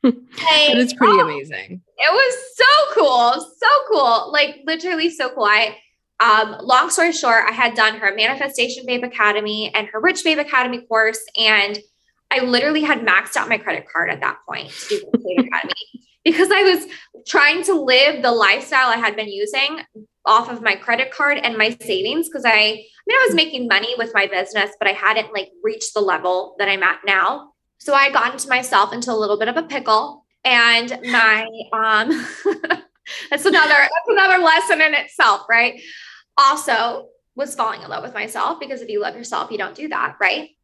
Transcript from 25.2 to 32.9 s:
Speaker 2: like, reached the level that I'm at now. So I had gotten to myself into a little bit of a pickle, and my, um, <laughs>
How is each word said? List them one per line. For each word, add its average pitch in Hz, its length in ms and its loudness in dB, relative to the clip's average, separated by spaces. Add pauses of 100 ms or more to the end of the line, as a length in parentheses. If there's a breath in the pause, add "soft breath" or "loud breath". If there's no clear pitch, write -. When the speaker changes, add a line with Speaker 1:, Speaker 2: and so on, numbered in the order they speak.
Speaker 2:
like, 196 180 -8 (120)
reached 220 320 -6
the 208 80 -2
level 185 560 -2
that 202 120 -2
I'm 196 120 -2
at - 240 0
now. 190 440 0 (300)
So 285 160 0
I 277 80 6
had 277 100 0
gotten 247 240 0
to - 100 -8
myself 247 460 0
into 240 180 -6
a 220 60 -2
little 208 220 0
bit 220 80 -2
of 240 100 -4
a 330 60 -4
pickle, 262 600 -4 (220)
and 240 460 2 (100)
my, 226 460 2 (260)
um, 220 360 0
<laughs> - 1200 -6